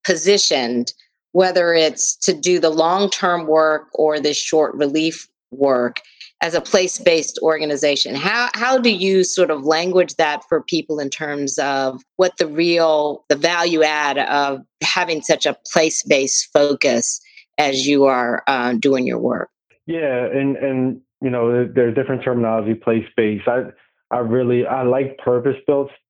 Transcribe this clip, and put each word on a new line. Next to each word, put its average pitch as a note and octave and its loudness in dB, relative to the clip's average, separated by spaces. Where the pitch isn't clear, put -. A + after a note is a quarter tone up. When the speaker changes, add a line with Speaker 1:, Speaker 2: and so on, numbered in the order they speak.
Speaker 1:
positioned, D3+ 0
whether F3 2
it's D#3+ 2
to - 0
do E3+ 0
the D#3+ 2
long-term F3 0
work D#3 2
or D3+ 2
the D3 0
short - 0
relief D#3 -2
work B2+ 0
as E3 -2
a E3 0
place-based F3 0
organization. D3 0
How, G#3 -2
how B3 0
do A#3+ 4
you F#3+ 2
sort F3+ 0
of C#3+ -4
language F3 2
that D3+ 0
for D#3 0
people D#3 -4
in C#3 -6
terms C#3+ -6
of C3+ -2
what F3+ 0
the E3+ 0
real, D#3 0
the D3 4
value E3+ 0
add D3+ 0
of C#3 -2
having D#3+ -2
such D#3 -4
a C#3+ -2
place-based D3+ 0
focus C#3+ 0
as C#3 -2
you C#3+ 4
are, B2 0
uh, B2 0
doing C3 2
your A#2+ -4
work? A#2+ -4
Speaker 2:
Yeah, C#3+ -2
and, C3+ -2
and, C3 -2
you C3 -2
know, A#2+ 0
there, B2 0
there's A#2+ 2
different C3 -2
terminology, A2+ 0
place-based. A2 -2
I, B2+ 0
I A#2+ -2
really, A#2+ 0
I C3 -2
like C3 0
purpose-built's C3+ 0